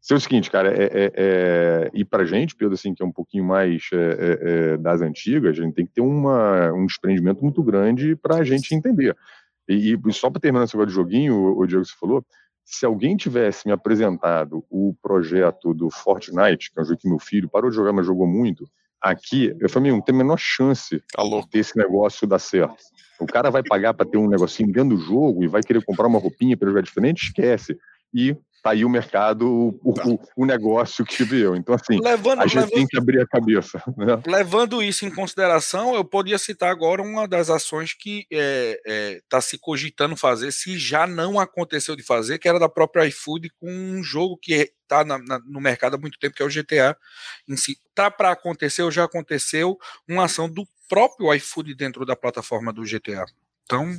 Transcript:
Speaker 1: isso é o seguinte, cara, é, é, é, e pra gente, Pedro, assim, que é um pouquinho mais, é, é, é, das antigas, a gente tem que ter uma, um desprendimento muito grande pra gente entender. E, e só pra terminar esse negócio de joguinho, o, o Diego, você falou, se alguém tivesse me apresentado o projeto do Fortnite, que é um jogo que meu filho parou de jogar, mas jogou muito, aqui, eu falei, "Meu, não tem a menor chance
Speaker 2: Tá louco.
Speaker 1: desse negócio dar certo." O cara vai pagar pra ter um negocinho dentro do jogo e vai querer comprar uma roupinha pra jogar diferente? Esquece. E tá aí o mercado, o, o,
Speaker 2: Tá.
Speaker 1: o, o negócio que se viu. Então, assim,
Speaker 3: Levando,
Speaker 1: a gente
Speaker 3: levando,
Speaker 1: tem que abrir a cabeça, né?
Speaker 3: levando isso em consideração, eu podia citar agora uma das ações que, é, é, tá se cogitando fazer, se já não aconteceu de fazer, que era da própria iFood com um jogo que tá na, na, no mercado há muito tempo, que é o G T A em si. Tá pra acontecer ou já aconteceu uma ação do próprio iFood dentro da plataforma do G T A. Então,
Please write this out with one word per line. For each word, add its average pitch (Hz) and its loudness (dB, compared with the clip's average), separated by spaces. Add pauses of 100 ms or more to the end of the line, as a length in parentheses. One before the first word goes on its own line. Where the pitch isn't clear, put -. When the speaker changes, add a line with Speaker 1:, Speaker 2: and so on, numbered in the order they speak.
Speaker 1:
isso 143 2
é - 4
o - 2
seguinte, 120 0
cara, 98 2
é, 98 2
é, 98 0
é, 87 2
e 104 -2
pra 98 0
gente, 104 -2
Pedro, 101 0
assim, 92 -6
que - -8
é - -2
um 90 -2
pouquinho 92 -6
mais, 92 0
é, 92 0
é, 82 0
é, - -2
das 85 0
antigas, 87 0
a 85 -4
gente 80 -4
tem 90 -2
que - -10
ter 120 0
uma, 120 2
um 92 0
desprendimento 92 0
muito 143 0
grande 120 2
pra 160 0
gente 135 -2
entender. 156 2 (520)
E, 104 2
e 107 2
só 131 -2
pra 160 -8
terminar 127 2
esse 110 -6
negócio 104 2
de 90 -8
joguinho, 110 2
o, 95 2
o 92 0
Diego, 92 0
você - -12
falou, 120 -2 (400)
se - -6
alguém 117 0
tivesse 120 -2
me 104 2
apresentado 85 0
o 95 0
projeto 87 0
do 80 -2
Fortnite, 95 0
que - -10
é 80 -2
um - 0
jogo 80 -2
que 95 -2
meu 82 2
filho 98 -2
parou 113 0
de 117 -2
jogar, 104 2
mas 95 0
jogou 92 2
muito, 101 0 (300)
aqui, 196 0
eu - 0
falei, 135 2
"Meu, 120 4
não 101 -2
tem 131 2
a 131 4
menor 139 2
chance - 0 (100)
Speaker 2:
Tá 101 -2
louco. 104 -2
Speaker 1:
desse 107 0
negócio 101 0
dar 95 2
certo." 87 0 (420)
O 82 -6
cara 123 2
vai 127 0
pagar 107 2
pra 95 0
ter 107 0
um 107 4
negocinho 98 2
dentro 131 2
do 95 2
jogo 101 2
e 85 2
vai 104 2
querer 117 2
comprar 104 0
uma 113 4
roupinha 120 0
pra 98 0
jogar 98 2
diferente? 131 0
Esquece. - 0 (380)
E 131 0 (260)
tá 110 0
aí 110 2
o 123 2
mercado, 110 0
o, 117 0 (100)
o, - 2
Speaker 2:
Tá. 120 -2
Speaker 1:
o, 117 0 (180)
o 131 0
negócio 113 0
que - -8
se - -2
viu. 110 2
Então, 90 -2
assim, 120 0
Speaker 3:
Levando, 233 2
Speaker 1:
a - 4
gente - 2
Speaker 3:
levando, 214 2
Speaker 1:
tem 135 2
que 131 -2
abrir 123 2
a 123 2
cabeça, 110 0 (160)
né? 113 0
Speaker 3:
levando 202 0
isso 202 -4
em 190 -6
consideração, 185 0
eu 202 0
podia 196 -2
citar 180 -2
agora 170 0
uma 214 -6
das 175 0
ações 160 -2
que, 208 -12
é, 135 -2
é, 104 -6
tá 131 2
se - -8
cogitando 151 -4
fazer, 127 0
se 185 -8
já 147 0
não 180 -4
aconteceu 160 -4
de 135 -16
fazer, 120 -2
que - 0
era 175 4
da 165 2
própria 160 2
iFood 160 -8 (100)
com 170 -12
um 185 -8
jogo 165 -4
que 151 -2 (160)
tá 147 2
na, 143 -4
na, 127 -8
no 135 -14
mercado 131 0
há 147 -6
muito 147 -12
tempo, 147 -4
que - -6
é 143 -2
o 143 -4
G 147 -6
T 151 2
A 135 4 (520)
em 139 -8
si. 139 -6 (160)
Tá 202 2
pra 190 2
acontecer 170 -4
ou 170 0
já 170 0
aconteceu 165 -4 (300)
uma 180 0
ação 165 -4
do 170 -10 (220)
próprio 196 2
iFood 147 -8
dentro 127 -8
da 127 -4
plataforma 117 -6
do 110 -12
G 107 -8
T 104 -8
A. 92 -8 (380)
Então, 160 -4